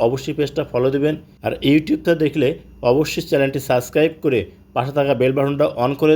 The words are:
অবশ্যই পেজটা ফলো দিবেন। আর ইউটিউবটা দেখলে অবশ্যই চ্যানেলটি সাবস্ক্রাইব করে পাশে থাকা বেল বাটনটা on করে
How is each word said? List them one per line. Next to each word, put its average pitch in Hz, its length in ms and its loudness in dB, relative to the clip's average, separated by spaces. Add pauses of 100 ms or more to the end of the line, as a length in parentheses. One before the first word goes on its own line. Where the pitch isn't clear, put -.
অবশ্যই 131 340 -2
পেজটা 147 320 -2
ফলো 127 240 0
দিবেন। 151 200 0 (300)
আর 113 60 -2 (180)
ইউটিউবটা 156 440 2 (100)
দেখলে 143 240 0 (440)
অবশ্যই 151 380 0
চ্যানেলটি 139 300 0 (100)
সাবস্ক্রাইব 147 420 0 (120)
করে 131 160 0 (360)
পাশে 131 220 -2
থাকা 139 240 2
বেল 131 160 2
বাটনটা 143 280 0 (180)
on 127 80 0 (100)
করে 156 140 4